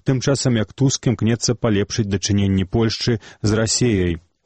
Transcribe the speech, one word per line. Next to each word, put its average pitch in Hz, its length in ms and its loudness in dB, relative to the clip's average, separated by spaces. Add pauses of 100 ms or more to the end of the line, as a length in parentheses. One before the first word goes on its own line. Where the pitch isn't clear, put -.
тым 135 160 0
часам 127 400 0
як 104 160 -4
Туск - 320 0
імкнецца 113 480 0
палепшыць 104 560 0
дачыненні 98 560 0
Польшчы 113 560 0 (240)
з 104 80 2
Расіяй. 107 640 0 (280)